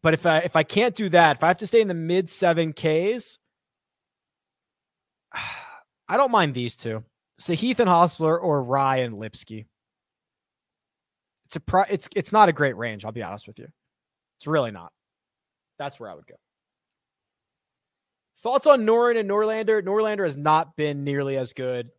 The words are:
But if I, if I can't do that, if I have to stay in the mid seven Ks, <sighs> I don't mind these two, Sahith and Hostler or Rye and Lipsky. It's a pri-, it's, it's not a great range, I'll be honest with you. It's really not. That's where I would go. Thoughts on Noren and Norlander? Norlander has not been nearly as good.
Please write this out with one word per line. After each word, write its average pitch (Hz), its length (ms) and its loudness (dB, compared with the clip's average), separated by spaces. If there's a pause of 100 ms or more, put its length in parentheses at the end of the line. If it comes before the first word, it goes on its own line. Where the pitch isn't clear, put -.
But 160 100 4
if 160 140 -2
I, 156 100 4
if 170 180 -2
I 160 60 6
can't 220 340 0
do 202 140 -4
that, 160 280 6
if - 60 -2
I 160 40 4
have 180 100 2
to 208 100 -8
stay 233 140 4
in 214 60 2
the 180 80 -4
mid 170 340 -2
seven 170 420 0
Ks, 170 680 -2 (1900)
<sighs> - 0 -
I - 840 -10
don't 269 120 2
mind 180 240 2
these 120 240 -6
two, 110 260 -8 (380)
Sahith 208 380 -4
and 214 100 4
Hostler 170 500 2
or 147 220 0
Rye 135 360 0
and 120 200 -4
Lipsky. 107 480 -14 (1800)
It's - 80 -14
a 160 40 -8
pri-, 190 300 0
it's, 196 260 -4
it's - 160 -4
not 208 160 6
a 165 60 2
great 139 240 -2
range, 107 260 -10
I'll 110 80 -10
be 113 120 -10
honest 98 240 -12
with 104 100 -20
you. 117 100 -20 (680)
It's - 100 -14
really 143 240 -4
not. 85 220 -20 (840)
That's 139 200 -12
where 107 120 -16
I - 20 -16
would 73 140 -20
go. - 80 -20 (2000)
Thoughts 254 300 0
on 262 180 6
Noren 233 340 4
and 202 100 -4
Norlander? 214 520 0
Norlander 208 440 -2
has 143 120 -4
not 156 380 2
been 147 280 -4
nearly 139 340 -2
as 127 160 -6
good. 123 460 -6